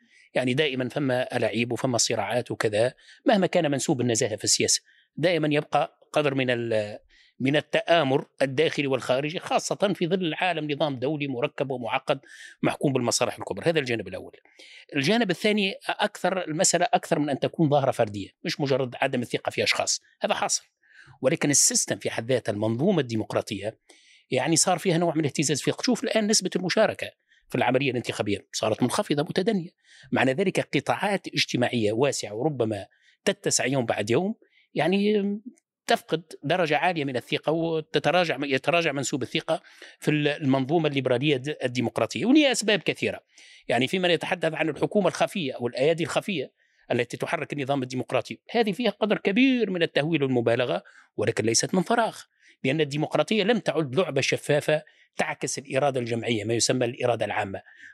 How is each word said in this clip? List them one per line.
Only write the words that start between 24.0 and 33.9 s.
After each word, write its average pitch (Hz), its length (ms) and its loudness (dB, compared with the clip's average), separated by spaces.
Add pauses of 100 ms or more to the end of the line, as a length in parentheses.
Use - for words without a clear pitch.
يعني 131 240 2
صار 180 220 2
فيها 170 200 2
نوع 170 160 2
من 156 60 0
الاهتزاز. 147 420 0
في، 139 200 0
شوف - 220 0
الآن 220 240 0
نسبة 196 280 2
المشاركة 180 560 0 (360)
في - 80 -4
العملية 127 360 2
الانتخابية 110 600 -4
صارت 110 320 0
منخفضة 147 400 0
متدنية. 185 460 0 (420)
معنى 131 220 2
ذلك 160 440 0
قطاعات 170 500 -2
اجتماعية 120 640 0
واسعة 117 420 -2
وربما 113 540 -2 (380)
تتسع - 400 0
يوم 131 200 0
بعد 107 240 -2